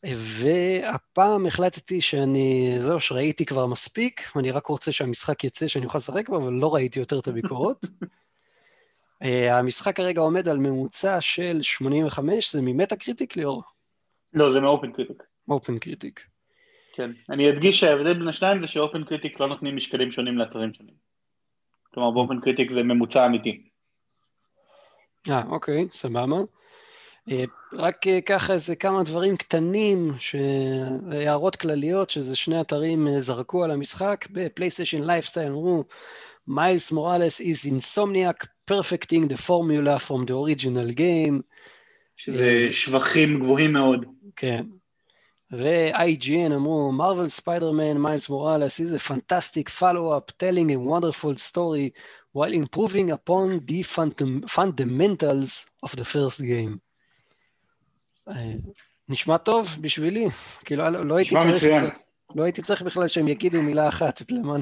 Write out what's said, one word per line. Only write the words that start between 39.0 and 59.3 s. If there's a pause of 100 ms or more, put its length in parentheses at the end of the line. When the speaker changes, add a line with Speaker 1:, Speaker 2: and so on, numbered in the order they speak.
Speaker 1:
the (100)
formula
from
the
original
game." (760)
Speaker 2:
שזה
Speaker 1:
אה,
Speaker 2:
שבחים
גבוהים
מאוד. (300)
Speaker 1:
כן. (840)
ו-I
G (240)
N
אמרו,
"Marvel
Spider-Man, (100)
Miles
Morales
is
a (120)
fantastic
follow-up, (120)
telling
a (120)
wonderful
story, (420)
while (100)
improving
upon (100)
the (120)
fundam-,
fundamentals (340)
of
the
first
game." (1500)
אה, (560)
נשמע